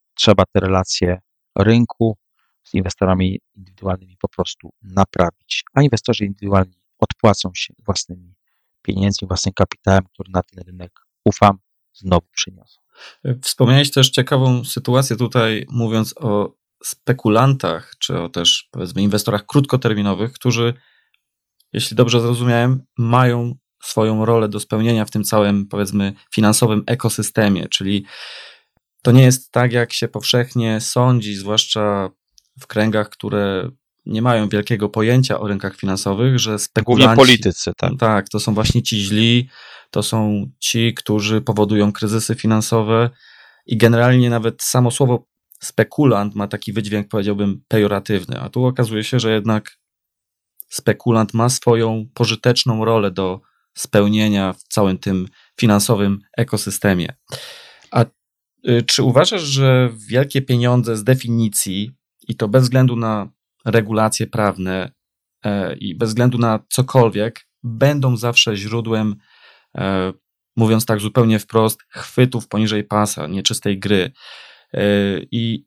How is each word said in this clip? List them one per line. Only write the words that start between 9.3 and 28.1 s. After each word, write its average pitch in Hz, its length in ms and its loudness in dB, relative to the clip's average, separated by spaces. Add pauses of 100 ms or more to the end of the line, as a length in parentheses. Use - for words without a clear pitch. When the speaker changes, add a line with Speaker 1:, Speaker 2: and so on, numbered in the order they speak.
Speaker 1:
kapitałem, 95 500 0
który 95 280 -18
na 90 100 -2
ten 90 220 -16
rynek, 90 360 -20 (240)
ufam, 101 340 4 (340)
znowu 90 400 0
przyniosą. - 480 -12 (640)
Speaker 2:
Wspomniałeś 135 480 2
też 135 200 2
ciekawą 127 540 0
sytuację 123 520 -2
tutaj, 113 540 0
mówiąc 113 460 -2
o 104 380 -2 (300)
spekulantach, 117 1120 0
czy 87 200 -8
o 85 100 -6
też, - 420 -2
powiedzmy, 90 320 -6
inwestorach 104 440 0
krótkoterminowych, 110 840 0
którzy, 117 420 -2 (1000)
jeśli 110 240 -6
dobrze 120 240 4
zrozumiałem, 120 640 0 (140)
mają 120 560 2 (280)
swoją 110 420 0
rolę 113 240 2
do 104 120 -6
spełnienia 110 440 0
w - 60 -10
tym 107 140 -2
całym, 101 440 2
powiedzmy, 98 440 -2 (220)
finansowym 107 520 2
ekosystemie, 104 840 0
czyli 98 360 -2 (960)